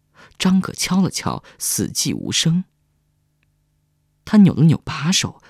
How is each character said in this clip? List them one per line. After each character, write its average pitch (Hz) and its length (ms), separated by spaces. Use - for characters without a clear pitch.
张 185 220
葛 - 100
敲 - 300
了 165 100
敲， - 320
死 - 280
寂 - 280
无 50 160
声。 170 320
他 - 140
扭 196 160
了 135 100
扭 160 140
把 - 340
手， - 380